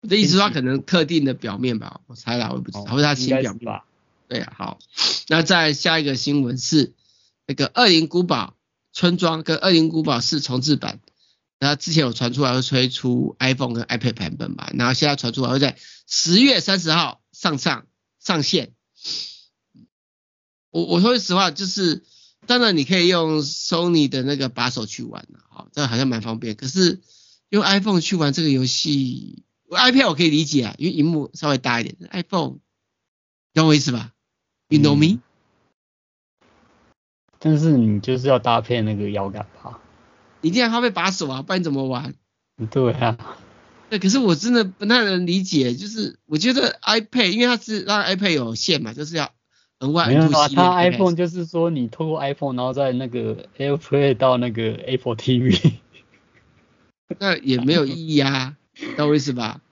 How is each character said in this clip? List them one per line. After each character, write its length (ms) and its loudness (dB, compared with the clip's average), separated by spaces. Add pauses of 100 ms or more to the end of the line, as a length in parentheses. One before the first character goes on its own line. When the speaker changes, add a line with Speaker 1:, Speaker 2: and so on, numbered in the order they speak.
Speaker 1:
我 60 -14
的 80 2
意 100 4
思 120 4
说 100 4
它 60 -4
可 80 -2
能 140 0
Speaker 2:
天 40 -2
气。 60 -10
Speaker 1:
特 200 2
定 200 0
的 80 0
表 240 -8
面 220 -2
吧， 260 -14
我 100 -20
猜 220 -6
啦， 140 -2
我 60 -4
也 40 -6
不 80 -10
知 80 -12
道， 60 -10
Speaker 2:
哦， 80 -12
Speaker 1:
或 60 0
者 60 4
它 120 2
新 140 -2
表 120 2
面。 40 -2
Speaker 2:
应 80 -6
该 60 -14
是 60 -16
吧。 200 -10 (420)
Speaker 1:
对 120 -6
啊， 160 -10
好。 240 -12 (500)
那 120 4
再 320 2
下 260 0
一 40 -2
个 120 -2
新 280 0
闻 160 -4
是 340 0 (540)
那 80 -6
个 180 -2
恶 140 4
灵 200 4
古 160 0
堡 320 -4 (380)
村 240 2
庄 240 -2
跟 160 -2
恶 140 0
灵 180 4
古 140 -2
堡 160 0
四 200 -2
重 220 -4
置 140 2
版， 240 -10 (600)
那 160 0
之 160 -8
前 100 4
有 120 0
传 200 -4
出 100 0
来 100 2
会 80 0
推 260 0
出 520 -2
iPhone 340 0
跟 120 -4
iPad 280 -4
版 240 -8
本 140 -8
嘛， 240 -10
然 120 0
后 60 2
现 160 0
在 60 0
传 180 -6
出 80 -4
来 80 -2
会 80 0
在 180 0 (300)
十 340 2
月 200 4
三 200 -2
十 120 -2
号 300 0 (100)
上 260 -4
上， 300 -4 (320)
上 240 0
线。 300 -2 (2000)
我， 160 -2
我 160 2
说 160 4
实 160 -2
话， 160 2
就 160 -6
是， 380 -2 (420)
当 140 2
然 180 4
你 60 2
可 160 0
以 80 4
用 340 2
Sony 680 0
的 140 -4
那 140 -2
个 140 -4
把 200 -2
手 160 -6
去 180 -14
玩 200 -14 (100)
啊， 60 -20 (100)
好， 220 -20
这 160 -4
好 100 -2
像 100 0
蛮 140 -2
方 180 -8
便。 160 -8
可 120 -12
是 340 0 (480)
用 140 2
iPhone 380 2
去 140 -2
玩 180 2
这 100 -2
个 60 2
游 160 2
戏， 800 -4 (260)
iPad 400 4
我 60 0
可 80 0
以 60 4
理 140 2
解 220 0
啊， 120 -10
因 100 -4
为 40 0
萤 140 0
幕 280 -2
稍 160 -6
微 80 2
大 220 -2
一 40 -4
点。 120 -10 (160)
iPhone， 460 -4 (960)
懂 140 4
我 60 8
意 60 6
思 120 -2
吧？ 200 -6 (560)
You 140 4
know 140 6
me？ 200 4
Speaker 2:
嗯。 60 -10 (2250)
但 180 2
是 140 4
你 280 4
就 180 -2
是 100 -2
要 100 4
搭 240 2
配 200 -2
那 140 -2
个 140 -4
摇 200 -4
杆 180 -12 (160)
吧。 160 -16 (640)
Speaker 1:
一 100 0
定 100 0
要 80 2
搭 120 0
配 80 0
把 200 -2
手 200 -4
啊， 120 -8
不 120 -6
然 80 -2
你 20 -4
怎 100 -2
么 140 -2
玩？ 260 -6 (560)
Speaker 2:
对 220 2
啊。 480 -4 (500)
Speaker 1:
对， 100 -2
可 100 2
是 100 2
我 160 4
真 180 -2
的 120 4
不 200 -12
太 200 2
能 200 0
理 180 0
解， 300 0
就 140 -10
是 380 -8
我 120 -4
觉 160 2
得 300 0
iPad， 480 0
因 80 -2
为 60 4
它 120 2
是 240 -6
让 220 0
iPad 280 0
有 220 -2
线 300 0
嘛， 100 -8
就 120 -10
是 100 -12
要 180 -4 (460)
额 100 -4
外 180 2
Speaker 2:
没 80 4
有 60 6
啊， 20 6
Speaker 1:
按 80 6
出 160 4
新 100 0
的 60 6
Speaker 2:
它 80 6
Speaker 1:
device。 200 4
Speaker 2:
iPhone 240 2
就 120 0
是 180 -6
说 240 -2
你 180 -2
透 200 -8
过 120 -4
iPhone， 360 -4
然 100 -2
后 80 -4
在 180 0
那 160 -4
个 400 -6 (100)
AirPlay 580 0
到 220 4
那 120 0
个 240 -2
Apple 420 -4
T 240 0
V。 400 2 (1300)
<laughs> 100 -10
Speaker 1:
那 180 0
也 220 0
没 140 2
有 120 4
意 220 -8
义 120 2
啊， 380 0 (400)
懂 120 0
我 60 4
意 40 2
思 120 -4
吧？ 300 -6 (100)